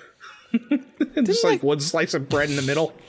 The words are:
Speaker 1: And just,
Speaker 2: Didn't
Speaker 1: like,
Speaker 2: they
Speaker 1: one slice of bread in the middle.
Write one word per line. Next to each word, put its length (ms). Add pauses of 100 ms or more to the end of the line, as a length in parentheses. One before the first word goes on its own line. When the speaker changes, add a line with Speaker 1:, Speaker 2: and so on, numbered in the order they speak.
(540)
Speaker 1:
And 720
just, 160
Speaker 2:
Didn't 20
Speaker 1:
like, 180
Speaker 2:
they 60
Speaker 1:
one 120
slice 340
of 160
bread 200
in 80
the 40
middle. 320 (160)